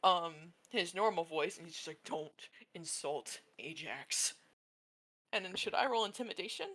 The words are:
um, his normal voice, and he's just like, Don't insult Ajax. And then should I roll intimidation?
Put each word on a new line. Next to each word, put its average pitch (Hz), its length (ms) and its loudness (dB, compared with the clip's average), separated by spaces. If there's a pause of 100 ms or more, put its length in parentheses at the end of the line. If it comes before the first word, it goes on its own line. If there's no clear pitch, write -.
um, 175 300 6 (360)
his 180 240 0
normal 190 300 4
voice, 156 340 2
and - 80 -14
he's 165 100 -14
just - 120 -8
like, 160 180 -10
Don't - 440 -6 (240)
insult 156 680 -4 (180)
Ajax. 143 760 -2 (960)
And 202 120 0
then 185 120 -8
should - 180 -2
I - 140 4
roll 233 180 4
intimidation? 214 680 -4